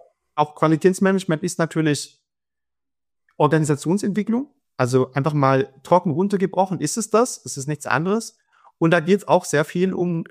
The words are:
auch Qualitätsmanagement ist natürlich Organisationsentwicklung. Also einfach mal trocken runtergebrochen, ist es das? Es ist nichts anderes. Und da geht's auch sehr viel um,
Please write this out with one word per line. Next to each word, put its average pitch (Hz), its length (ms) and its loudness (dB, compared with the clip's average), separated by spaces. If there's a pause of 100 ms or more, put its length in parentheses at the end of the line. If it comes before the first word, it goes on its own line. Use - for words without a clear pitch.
(360)
auch 151 200 -2
Qualitätsmanagement 180 880 2
ist 180 160 -6
natürlich 156 640 -2 (1120)
Organisationsentwicklung. 180 1160 0 (240)
Also 127 360 2
einfach 147 200 0
mal 135 400 2 (100)
trocken 180 280 2
runtergebrochen, 190 680 -2
ist 151 180 -6
es 214 120 -6
das? 233 360 0
Es 135 120 -12
ist 135 100 -10
nichts 151 180 -6
anderes. 175 520 -2 (400)
Und 165 140 2
da 175 80 4
geht's 185 280 0
auch 180 180 2
sehr 147 180 0
viel 180 300 -2
um, 175 380 -4